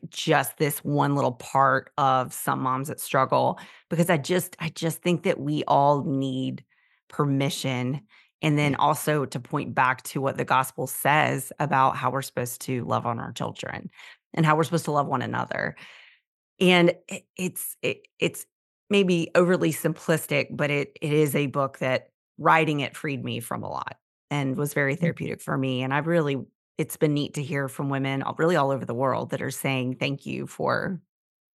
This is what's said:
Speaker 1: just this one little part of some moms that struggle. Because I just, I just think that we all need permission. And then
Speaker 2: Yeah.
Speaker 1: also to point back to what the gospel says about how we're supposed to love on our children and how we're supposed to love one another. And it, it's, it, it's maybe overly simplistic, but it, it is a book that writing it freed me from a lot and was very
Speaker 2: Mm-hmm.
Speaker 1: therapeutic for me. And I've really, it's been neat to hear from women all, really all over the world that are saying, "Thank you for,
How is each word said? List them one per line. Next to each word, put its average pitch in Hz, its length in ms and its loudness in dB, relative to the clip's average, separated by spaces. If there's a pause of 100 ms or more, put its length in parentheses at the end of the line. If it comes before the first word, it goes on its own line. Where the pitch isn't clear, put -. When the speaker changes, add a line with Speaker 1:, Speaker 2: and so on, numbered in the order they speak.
Speaker 1:
just 147 480 0
this 143 220 0
one 143 360 2
little 127 180 2
part 135 640 2
of 131 360 2
some 135 280 -4
moms 131 260 -2
that 123 140 -10
struggle. 131 580 2 (300)
Because 165 200 2
I 175 80 4
just, 175 420 -2
I 165 100 -4
just 165 320 -4
think 175 220 0
that 185 160 0
we 147 260 -2
all 143 380 4
need 131 600 -4 (460)
permission. 135 920 0 (400)
And 151 160 4
then 147 140 4
Speaker 2:
Yeah. 135 80 -2
Speaker 1:
also 151 460 2
to 131 140 -6
point 123 360 -6
back 127 280 2
to - 180 -6
what 131 160 -2
the 139 80 -2
gospel 131 420 0
says 139 720 2
about 135 380 2
how 131 140 0
we're 135 100 -2
supposed - 400 -8
to 127 240 -4
love 117 200 -2
on 120 140 -2
our 123 140 -8
children - 560 -8 (440)
and 165 120 2
how 156 100 6
we're 160 80 4
supposed 156 220 -2
to 156 60 -4
love 143 160 2
one 131 140 -2
another. 117 540 -4 (840)
And 180 340 6 (160)
it, - 160 -12 (120)
it's, - 440 -6
it, - 260 -6 (100)
it's - 280 -4 (440)
maybe 180 460 2
overly 170 380 4
simplistic, 156 800 -2
but 143 200 -2
it, 143 300 -4
it 151 100 -2
is 151 240 4
a 147 120 0
book 135 320 -2
that 127 320 -2 (260)
writing 156 420 4
it 131 160 -6
freed 135 300 -8
me 120 160 -6
from - 220 -8
a - 60 -8
lot - 280 -8 (320)
and 139 260 0
was 143 180 -2
very 139 220 2
Speaker 2:
Mm-hmm. - 60 -4
Speaker 1:
therapeutic - 400 -2
for - 160 -4
me. 131 260 -2
And 131 100 -4
I've 147 140 0
really, 156 300 2 (400)
it's - 180 -4
been 151 180 2
neat 143 200 -2
to 147 100 -4
hear 139 240 -4
from 139 220 -4
women 135 340 -2
all, - 140 -6
really 165 180 4
all 139 160 2
over 123 140 -2
the 120 80 -6
world 123 380 -2
that 139 100 -4
are 139 100 -4
saying, 131 460 -2
"Thank 139 280 -4
you 131 220 -8
for, 139 540 -2 (580)